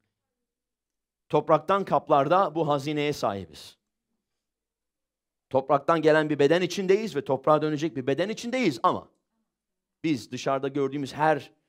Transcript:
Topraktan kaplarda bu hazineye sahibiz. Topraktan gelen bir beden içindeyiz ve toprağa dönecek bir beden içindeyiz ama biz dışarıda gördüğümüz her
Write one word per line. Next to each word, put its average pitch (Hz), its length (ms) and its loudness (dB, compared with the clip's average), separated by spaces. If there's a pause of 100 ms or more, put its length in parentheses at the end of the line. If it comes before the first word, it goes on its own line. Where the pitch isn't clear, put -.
(1300)
Topraktan 156 560 2
kaplarda 156 720 2
bu 160 140 -2
hazineye 147 440 -2
sahibiz. 98 640 -8 (1700)
Topraktan 151 520 0
gelen 151 280 4
bir 147 80 -2
beden 151 240 4
içindeyiz 190 540 -2
ve 135 80 -4
toprağa 147 380 2
dönecek 156 340 -4
bir 131 100 -6
beden 139 220 -2
içindeyiz 233 540 -2
ama 123 260 0 (960)
biz 143 280 -4
dışarıda 135 360 -4
gördüğümüz 135 460 -6
her 147 380 0 (160)